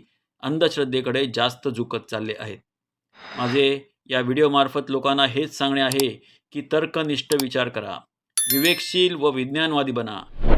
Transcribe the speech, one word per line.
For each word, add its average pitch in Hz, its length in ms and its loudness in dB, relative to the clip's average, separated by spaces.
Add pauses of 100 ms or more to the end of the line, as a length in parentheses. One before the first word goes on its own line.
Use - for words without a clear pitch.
(440)
अंधश्रद्धेकडे 139 920 0
जास्त 120 340 -2
झुकत 117 420 -4
चालले 110 300 -6
आहेत. 107 180 -12 (800)
माझे 135 420 2 (300)
या 127 120 0
व्हिडिओमार्फत 139 680 2
लोकांना 135 360 2
हेच 139 320 -2
सांगणे 139 240 0
आहे 135 280 0 (460)
की 147 60 -6 (100)
तर्कनिष्ठ 156 720 -2
विचार 127 280 0
करा, 101 280 -10 (560)
विवेकशील 175 600 2
व 147 160 0
विज्ञानवादी 139 600 -2
बना. 110 300 -6 (360)